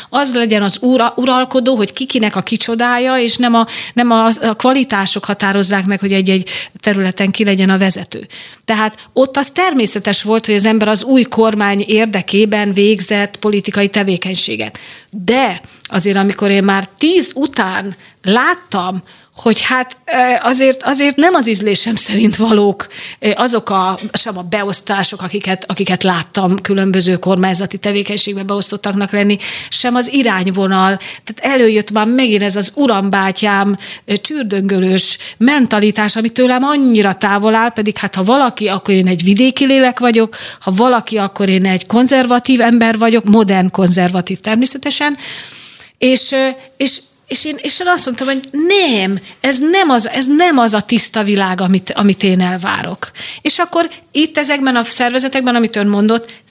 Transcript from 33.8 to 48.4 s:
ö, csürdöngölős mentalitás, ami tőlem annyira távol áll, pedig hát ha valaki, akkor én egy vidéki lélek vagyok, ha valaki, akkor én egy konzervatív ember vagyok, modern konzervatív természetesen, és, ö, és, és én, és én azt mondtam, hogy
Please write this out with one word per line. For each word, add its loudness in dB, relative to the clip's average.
ö, -2
csürdöngölős 0
mentalitás, 2
ami -2
tőlem 2
annyira 2
távol 0
áll, 2
pedig -4
hát -6
ha -2
valaki, 2
akkor -2
én 4
egy 0
vidéki 2
lélek 2
vagyok, 2
ha -4
valaki, 0
akkor -2
én 2
egy 0
konzervatív 2
ember 4
vagyok, 2
modern 4
konzervatív 0
természetesen, -2
és, 2
ö, 0
és, -2
és -2
én, -6
és -2
én -4
azt 2
mondtam, -4
hogy -4